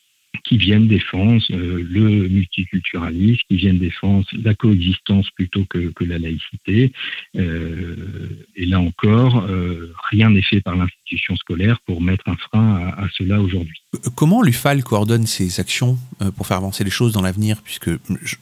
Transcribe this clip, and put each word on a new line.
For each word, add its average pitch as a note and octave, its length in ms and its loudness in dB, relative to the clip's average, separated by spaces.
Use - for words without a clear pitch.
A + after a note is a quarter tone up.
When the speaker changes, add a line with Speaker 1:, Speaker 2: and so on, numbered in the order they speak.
Speaker 1:
qui B2+ 120 2
viennent G#2+ 320 4
défendre, G#2+ 600 2
euh, F2+ 380 -4
le G#2 380 2
multiculturalisme, F#2 1200 0
qui G2+ 100 0
viennent F#2 200 2
défendre F#2+ 480 0
la A2 120 2
coexistence F#2+ 760 2
plutôt F#2+ 360 -4
que, F2 240 -4
que F2+ 140 -6
la F2 140 -4
laïcité. E2+ 720 0
Euh, E2+ 580 -4
et F#2+ 80 -6
là F#2 160 2
encore, G#2+ 640 2
euh, F2 480 -4
rien A2 200 6
n'est F#2+ 120 6
fait G2+ 200 2
par F2 120 -4
l'institution - 600 -4
scolaire F#2 480 0
pour E2+ 160 -4
mettre F#2 280 0
un F2 80 -2
frein A2 400 2
à, F2+ 280 -4
à F#2 120 -2
cela G2+ 260 0
aujourd'hui. F2 400 -4
Speaker 2:
Euh, - 220 -8
comment F#3+ 260 4
l'ufal C#3+ 400 2
coordonne A2+ 440 0
ses F#2 340 -2
actions, B2 380 0
euh, G2 80 -2
pour G2 160 -8
faire G2 100 0
avancer F#2+ 260 -4
les G2 80 -2
choses A#2 220 0
dans G2+ 100 0
l'avenir ? G#2 400 0
Puisque - 280 -8
j-, - 520 -6